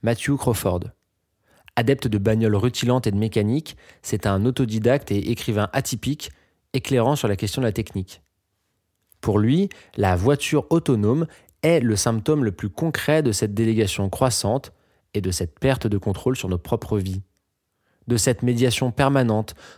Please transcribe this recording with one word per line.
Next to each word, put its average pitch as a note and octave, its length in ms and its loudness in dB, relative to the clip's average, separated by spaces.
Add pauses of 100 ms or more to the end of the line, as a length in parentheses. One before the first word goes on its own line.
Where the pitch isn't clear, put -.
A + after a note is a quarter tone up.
Matthew A#2 320 0
Crawford. G2 460 -2 (960)
Adepte C3 320 2
de G#2+ 80 0
bagnoles G#2+ 400 2
rutilantes A#2+ 500 0
et G#2+ 40 2
de G2 60 0
mécanique, A2 600 0 (240)
c'est - 260 -4
un G2 180 2
autodidacte A#2+ 680 0
et G2+ 200 0
écrivain G#2+ 400 -2
atypique, - 600 -4 (420)
éclairant B2+ 420 2
sur B2 140 0
la G2 80 0
question A2 240 -4
de B2 60 2
la A2 40 2
technique. - 500 -8 (1000)
Pour G#2 180 2
lui, D3+ 300 2 (280)
la F#2+ 180 2
voiture C#3+ 540 0
autonome D3 580 2 (340)
est E3 180 4
le A2+ 160 2
symptôme A#2 480 0
le G#2+ 80 0
plus G2+ 180 -8
concret D#3 520 0
de C3 100 2
cette G#2 220 -2
délégation A2 560 0
croissante B2 640 -2 (420)
et G#2 80 -2
de F#2 100 -2
cette - 280 -6
perte C3 280 0
de G#2 100 0
contrôle B2+ 400 -2
sur F#2 120 -6
nos F2+ 80 0
propres A2 400 -4
vies. F#2+ 240 -4 (840)
De A#2+ 100 2
cette B2 260 0
médiation A#2+ 480 2
permanente, B2 640 2 (220)